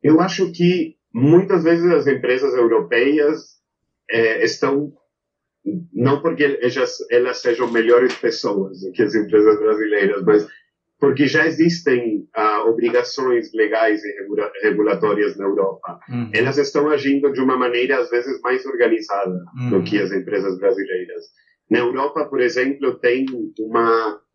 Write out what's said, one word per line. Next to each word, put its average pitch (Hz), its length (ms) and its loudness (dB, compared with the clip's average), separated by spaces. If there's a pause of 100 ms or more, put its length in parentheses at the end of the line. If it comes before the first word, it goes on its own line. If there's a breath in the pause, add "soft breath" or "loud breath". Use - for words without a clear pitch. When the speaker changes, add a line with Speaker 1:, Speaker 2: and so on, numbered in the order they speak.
Speaker 1:
Eu 160 200 6
acho 180 320 0
que 175 420 0 (180)
muitas 165 500 4
vezes 170 280 2
as 139 160 2
empresas 127 460 0
europeias, 123 1040 0 (520)
é, 113 360 2
estão, 139 480 -2 (1000)
não 131 280 2
porque 147 400 0
elas, 123 340 -2 (160)
elas 123 260 2
sejam 120 320 -2
melhores 117 460 4
pessoas 98 640 -4
do 95 140 -10
que 113 100 0
as 104 100 0
empresas 107 460 4
brasileiras, 104 640 0
mas 104 240 4 (500 loud breath)
porque 139 300 2
já 160 180 2
existem, 135 880 0
ah, 110 320 -2
obrigações 120 880 0
legais 107 500 0
e 104 80 -10 (100)
regula-, 101 300 -6 (100)
regulatórias 104 760 0
na 98 80 -8
Europa. 98 540 -4 (100)
Speaker 2:
Uhum. 120 240 -6
Speaker 1:
Elas 131 240 0
estão 147 320 0
agindo 139 440 2
de 131 80 -2
uma 127 160 2
maneira, 123 420 0
às 117 100 -2
vezes, 120 320 -4
mais 127 240 -2
organizada 101 800 -2 (140)
Speaker 2:
Uhum. 123 140 -6
Speaker 1:
do 92 120 0
que 104 160 -2
as 95 120 -2
empresas 95 460 -4
brasileiras. 95 680 -4 (440)
Na - 100 2
Europa, 143 460 -2
por 135 140 -6
exemplo, 127 560 -2
tem 127 300 0 (340)
uma 113 600 -2 (140)